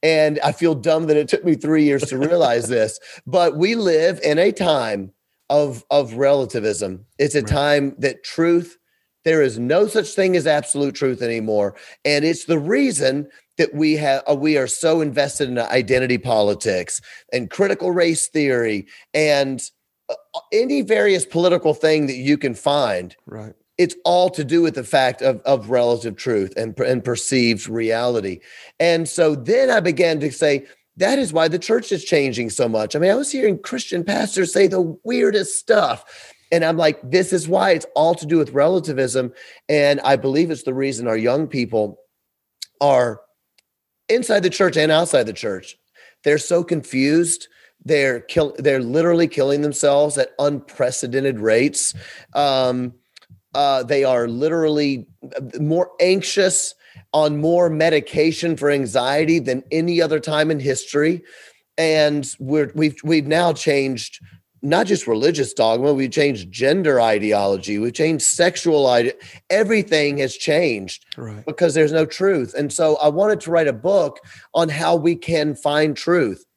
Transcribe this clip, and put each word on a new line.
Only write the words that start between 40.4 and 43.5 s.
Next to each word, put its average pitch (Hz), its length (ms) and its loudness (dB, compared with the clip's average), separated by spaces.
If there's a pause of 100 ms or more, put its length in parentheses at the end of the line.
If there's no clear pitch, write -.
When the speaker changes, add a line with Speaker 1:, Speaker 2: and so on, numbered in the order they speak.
Speaker 1:
it's 147 120 -8
the 131 120 -4
reason 127 320 -4
our 113 100 0
young 123 300 0
people 110 500 -2 (840)
are 123 400 2 (880)